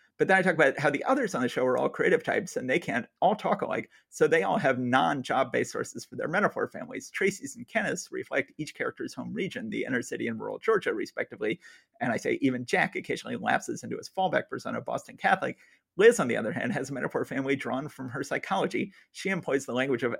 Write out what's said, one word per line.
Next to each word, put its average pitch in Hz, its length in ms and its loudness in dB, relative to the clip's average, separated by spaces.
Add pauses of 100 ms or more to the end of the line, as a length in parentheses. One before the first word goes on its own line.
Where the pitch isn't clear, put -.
(180)
But 151 120 4
then 190 80 8
I 190 40 6
talk 180 120 4
about 143 260 4
how 147 100 4
the 139 140 -2
others 262 320 2
on 123 60 0
the 123 80 2
show 127 160 0
are 127 120 4
all 131 120 2
creative 160 340 2
types, - 320 -2
and 127 140 -4
they 151 100 2
can't - 260 -4 (140)
all 196 160 4
talk 196 260 0
alike. - 280 -4 (200)
So - 160 2
they 165 180 4
all 180 140 2
have 131 220 4
non-job-based 127 920 2
sources - 320 -6
for - 100 -18
their 117 140 -4
metaphor 180 400 0
families. - 420 -12
Tracy's - 460 -2
and 233 100 -14
Kenneth's 175 420 -4
reflect 131 480 -4
each 151 160 -10
character's - 400 -6
home 120 200 -8
region, 113 360 -6
the 107 140 -4
inner 120 180 -2
city 117 260 -6
and 113 120 -6
rural 107 180 -6
Georgia, 190 360 0
respectively. 110 680 -4 (400)
And 120 140 0
I - 40 -2
say 127 240 -2
even 123 240 2
Jack 175 300 0
occasionally 120 400 -6
lapses 117 480 -2
into 117 140 -8
his - 120 -12
fallback 180 400 0
persona, 120 300 -6
Boston 123 380 -8
Catholic. 190 400 0 (400)
Liz, 226 220 8
on 143 80 2
the 113 80 0
other 110 160 0
hand, - 220 -2
has 139 160 -4
a 143 40 -6
metaphor 127 300 -2
family 135 320 -2
drawn 135 320 -4
from 131 220 -12
her 139 120 -6
psychology. 175 720 -2 (220)
She - 160 -6
employs 147 360 0
the 120 80 -6
language 131 300 0
of 120 160 0